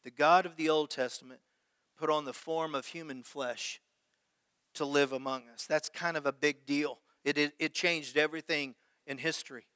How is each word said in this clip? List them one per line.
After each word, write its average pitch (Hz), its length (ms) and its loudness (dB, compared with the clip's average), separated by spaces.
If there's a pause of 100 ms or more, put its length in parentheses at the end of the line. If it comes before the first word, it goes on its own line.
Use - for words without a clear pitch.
The - 80 -16
God 170 340 6
of 165 120 -10
the 156 120 0
Old 151 200 4
Testament 127 500 -6 (580)
put 156 120 -2
on 151 160 2
the 123 80 -6
form 160 420 -4
of 131 120 -4
human 147 360 -12
flesh - 560 -8 (920)
to 151 100 -4
live 139 300 4
among 131 300 -4 (100)
us. - 120 -12
That's 151 220 0
kind 170 300 -4
of 143 80 -4
a 135 80 2
big 143 320 0
deal. 143 340 -2 (240)
It, 143 140 0
it, 147 200 2
it 156 160 -2
changed 151 440 0
everything 151 580 0 (320)
in 139 100 -6
history. 139 480 -6 (100)